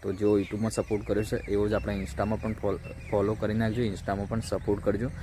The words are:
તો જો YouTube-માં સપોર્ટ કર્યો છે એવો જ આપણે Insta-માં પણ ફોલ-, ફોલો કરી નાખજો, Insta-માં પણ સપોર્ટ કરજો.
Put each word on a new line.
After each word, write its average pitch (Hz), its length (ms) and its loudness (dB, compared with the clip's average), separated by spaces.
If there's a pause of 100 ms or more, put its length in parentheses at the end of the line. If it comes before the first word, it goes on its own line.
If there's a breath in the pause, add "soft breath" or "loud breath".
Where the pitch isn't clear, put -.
તો 98 100 -2
જો 104 260 4
YouTube-માં 104 320 0
સપોર્ટ 107 360 0
કર્યો 107 160 2
છે 117 140 -2
એવો 101 320 2
જ 107 40 0
આપણે 101 300 0
Insta-માં 104 380 0
પણ 110 120 -2
ફોલ-, - 580 -4
ફોલો 104 240 4
કરી 107 200 0
નાખજો, 113 280 2
Insta-માં 98 460 -2
પણ 113 120 0
સપોર્ટ 101 440 0
કરજો. 104 260 0 (120 loud breath)